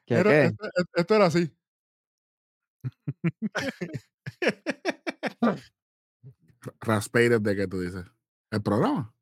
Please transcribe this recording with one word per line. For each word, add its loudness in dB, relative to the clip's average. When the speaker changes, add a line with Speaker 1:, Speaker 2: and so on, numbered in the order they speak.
Speaker 1:
¿Qué, 0
Speaker 2:
era, 4
Speaker 1:
qué? 6
Speaker 2:
esto, -4
esto 2
era 6
así. 0
Speaker 3:
<laughs> -8
Raspail, 2
¿de 0
qué -2
tú -6
dices? -8
¿El -4
programa? 0